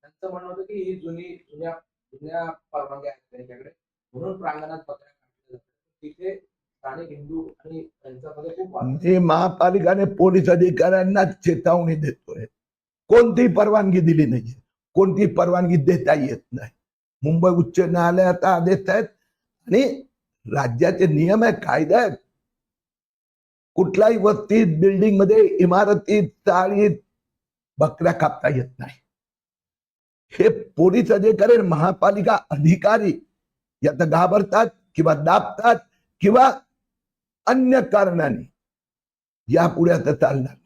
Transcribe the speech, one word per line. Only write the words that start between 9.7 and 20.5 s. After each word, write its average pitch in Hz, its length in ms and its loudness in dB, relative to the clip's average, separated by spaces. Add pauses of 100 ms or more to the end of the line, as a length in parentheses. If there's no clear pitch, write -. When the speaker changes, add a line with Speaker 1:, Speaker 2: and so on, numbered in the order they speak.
Speaker 2:
आणि 196 140 0
पोलीस 185 440 2
अधिकाऱ्यांना 185 760 2
चेतावणी 165 720 -2
देतोय, 131 500 -10 (600)
कोणतीही 233 460 4
परवानगी 202 460 2
दिली 156 260 2
नाहीये, 117 360 -6 (320)
कोणतीही 190 400 2
परवानगी 175 420 0
देता 143 380 0
येत 135 280 -4 (100)
नाही. 110 200 -14 (520)
मुंबई 165 260 2
उच्च 175 300 0
न्यायालयाचा 175 760 0
आदेश 185 340 -2
आहेत 208 140 0 (640)
आणि 262 340 0 (460)
राज्याचे 139 580 -2